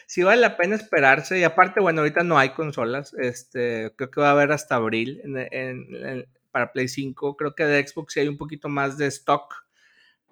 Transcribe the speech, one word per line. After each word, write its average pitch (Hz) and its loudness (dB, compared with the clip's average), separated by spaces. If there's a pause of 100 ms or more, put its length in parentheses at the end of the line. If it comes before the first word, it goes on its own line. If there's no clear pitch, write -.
sí - -2
vale 220 6
la 202 2
pena 185 0
esperarse. 156 2
Y 180 2
aparte, 185 4
bueno, 165 2
ahorita 151 0
no 170 2
hay 135 6
consolas. 139 -6
Este, 120 -4
creo 131 -8
que 147 -2
va 147 6
a 143 6
haber 143 4
hasta 143 -2
abril 113 -2
en, 139 -10
en, 127 -10
en, 131 -10 (240)
para 120 -2
Play 127 -2
cinco. 139 -8
Creo 147 -6
que 160 -2
de 143 2
Xbox - -12
sí 160 -4
hay 143 2
un 143 -6
poquito 147 -12
más 139 -4
de 147 -2
stock. - -4 (680)